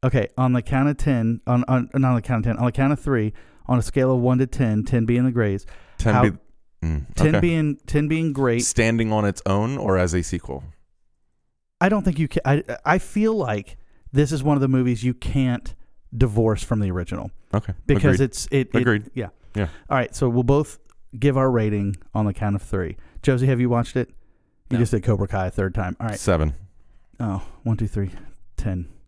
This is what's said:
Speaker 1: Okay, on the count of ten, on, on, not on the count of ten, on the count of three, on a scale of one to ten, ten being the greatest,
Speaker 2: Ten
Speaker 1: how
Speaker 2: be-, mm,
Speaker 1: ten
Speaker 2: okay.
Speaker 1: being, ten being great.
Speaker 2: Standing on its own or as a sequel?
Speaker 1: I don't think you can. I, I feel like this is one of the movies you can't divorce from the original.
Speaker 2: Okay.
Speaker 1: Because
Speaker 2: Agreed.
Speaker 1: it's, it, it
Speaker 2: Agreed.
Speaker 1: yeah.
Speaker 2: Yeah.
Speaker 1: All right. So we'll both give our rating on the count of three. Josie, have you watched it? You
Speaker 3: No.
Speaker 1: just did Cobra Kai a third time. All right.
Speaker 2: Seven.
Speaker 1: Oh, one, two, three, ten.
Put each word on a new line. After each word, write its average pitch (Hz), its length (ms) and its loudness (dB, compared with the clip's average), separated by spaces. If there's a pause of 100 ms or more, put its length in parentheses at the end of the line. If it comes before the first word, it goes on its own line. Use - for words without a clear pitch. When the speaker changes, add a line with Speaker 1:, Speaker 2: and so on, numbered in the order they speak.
Speaker 1:
Okay, 123 240 2 (100)
on 127 140 2
the 123 100 0
count 139 260 0
of 143 80 -2
ten, 117 520 0
on, 123 180 2
on, 127 280 0
not 131 160 2
on 123 40 4
the 113 80 0
count 113 240 -2
of 117 60 0
ten, - 40 -2
on 127 100 0
the 120 60 0
count 135 200 2
of 139 80 -2
three, 110 320 0 (340)
on 123 140 2
a - 20 0
scale 131 320 2
of 127 60 2
one 127 180 2
to 131 80 2
ten, 107 380 0
ten 117 220 2
being 120 180 2
the 131 80 2
greatest, 104 340 0 (320)
Speaker 2:
Ten 113 160 2
Speaker 1:
how 123 80 6
Speaker 2:
be-, 104 160 2 (440)
mm, 78 240 -4 (100)
Speaker 1:
ten 156 180 4
Speaker 2:
okay. - 60 4
Speaker 1:
being, 160 360 2 (100)
ten 147 200 0
being 160 260 0
great. 127 280 0
Speaker 2:
Standing 113 520 0
on 107 120 2
its 101 200 -2
own 107 320 0
or 95 220 0
as 90 160 2
a 90 80 0
sequel? 69 400 -8 (1160)
Speaker 1:
I 180 80 4
don't 208 160 2
think 160 140 0
you 156 100 0
can. - 160 -2
I, 143 200 2 (200)
I 170 140 2
feel 220 360 0
like 117 420 -4 (360)
this 139 200 2
is 139 100 -4
one 147 140 2
of 135 40 0
the 135 80 2
movies 123 360 0
you 123 100 0
can't 127 600 -2 (420)
divorce 110 460 2
from 110 180 -2
the 98 100 0
original. 90 400 -6 (240)
Speaker 2:
Okay. 101 180 -2 (140)
Speaker 1:
Because 131 300 4
Speaker 2:
Agreed. 139 80 4
Speaker 1:
it's, - 260 -6
it, 135 240 0
it 113 60 4
Speaker 2:
Agreed. 110 340 0
Speaker 1:
yeah. 107 140 -6 (260)
Speaker 2:
Yeah. 104 140 -2 (200)
Speaker 1:
All 143 80 0
right. 127 180 -2
So 135 140 0
we'll 120 140 2
both 143 360 2 (400)
give 135 180 2
our 131 140 4
rating 104 460 0 (180)
on 107 120 0
the 101 80 0
count 101 220 -2
of 95 60 -4
three. 90 340 -4 (260)
Josie, 131 240 2
have 127 140 2
you 123 80 2
watched 117 280 0
it? 123 120 -2 (640)
You 127 60 0
Speaker 3:
No. - 40 0
Speaker 1:
just 117 120 2
did 107 120 0
Cobra 101 240 0
Kai 95 180 -4
a 90 40 -4
third 95 240 -4
time. 92 260 -4
All 117 80 -6
right. 104 100 -6
Speaker 2:
Seven. 78 360 2 (680)
Speaker 1:
Oh, 98 220 -4 (200)
one, 113 140 0
two, 110 120 -2
three, 98 220 -4 (460)
ten. 90 320 -4 (200)